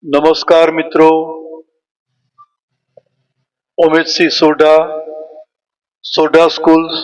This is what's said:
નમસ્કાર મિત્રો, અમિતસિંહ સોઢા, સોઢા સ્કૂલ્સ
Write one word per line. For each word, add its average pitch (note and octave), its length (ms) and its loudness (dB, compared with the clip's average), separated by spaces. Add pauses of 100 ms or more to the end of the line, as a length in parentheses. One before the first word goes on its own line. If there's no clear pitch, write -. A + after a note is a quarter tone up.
નમસ્કાર D#3+ 680 2
મિત્રો, D#3+ 340 0 (2750)
અમિતસિંહ D#3+ 520 0
સોઢા, D#3 480 2 (1300)
સોઢા D#3 440 0
સ્કૂલ્સ E3 560 0